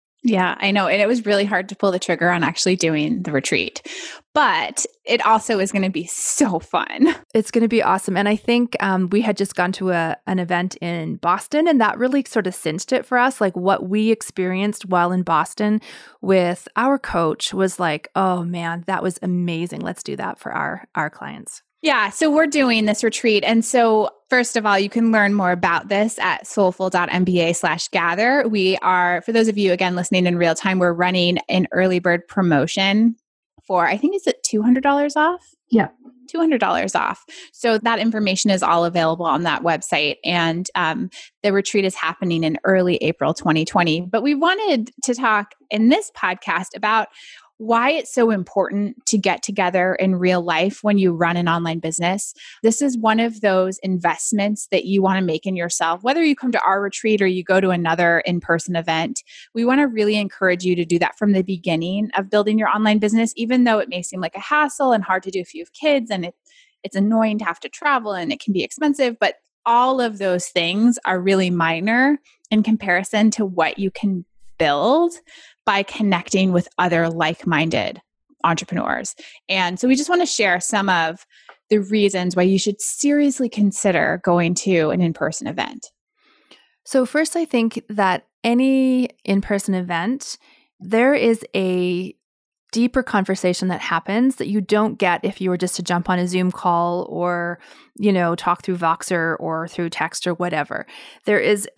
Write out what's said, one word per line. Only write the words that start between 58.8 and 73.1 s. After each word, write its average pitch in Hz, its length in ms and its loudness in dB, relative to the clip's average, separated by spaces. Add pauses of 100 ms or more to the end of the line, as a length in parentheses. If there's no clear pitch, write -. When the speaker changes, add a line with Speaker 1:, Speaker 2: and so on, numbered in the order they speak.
Speaker 1:
we 233 100 0
wanna 269 240 4
really 214 260 0
encourage 185 480 0
you 180 140 2
to 175 80 0
do 170 160 0
that - 180 -2
from 208 140 4
the 190 100 2
beginning 190 720 -4
of 196 140 -4
building 214 300 2
your 214 80 0
online 214 320 2
business, 220 340 2
even 240 300 0
though 220 160 4
it - 80 -4
may 175 140 -8
seem 185 180 -10
like 170 160 -6
a 202 40 -12
hassle 285 520 0
and 214 100 2
hard 190 220 -2
to 190 80 -8
do 190 80 -4
if - 120 -10
you 160 80 -12
have 170 120 -16
kids 277 400 0
and 180 140 -4
it, 175 100 -12 (480)
it's 196 100 -12
annoying 214 440 2
to 220 60 -8
have 170 140 -4
to - 100 -14
travel 247 440 -2
and 175 180 -4
it - 80 -4
can - 140 -4
be 185 100 0
expensive, 277 560 -2
but 196 160 0 (320)
all 247 340 2
of 220 180 -2
those 185 280 -2
things 202 580 2
are 185 160 0
really 190 300 2
minor 196 720 2 (320)
in 214 100 4
comparison 208 720 2